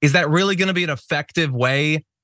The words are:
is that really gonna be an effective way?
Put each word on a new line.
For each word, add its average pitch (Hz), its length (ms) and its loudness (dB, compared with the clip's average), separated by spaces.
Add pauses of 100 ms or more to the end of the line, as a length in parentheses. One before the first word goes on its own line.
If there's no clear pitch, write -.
is 143 120 2
that 156 180 2
really 196 240 2
gonna 190 180 -2
be 175 120 -2
an 160 40 -4
effective 147 640 -4
way? 143 500 0 (200)